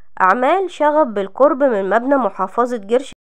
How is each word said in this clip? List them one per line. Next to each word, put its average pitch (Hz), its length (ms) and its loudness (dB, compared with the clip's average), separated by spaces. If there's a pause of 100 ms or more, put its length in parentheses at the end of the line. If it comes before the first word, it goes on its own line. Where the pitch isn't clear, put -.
(220)
أعمال 262 500 2
شغب 294 420 2
بالقرب 262 500 0
من 202 260 0
مبنى 240 260 0
محافظة 240 640 -2
جرش 226 360 -4 (100)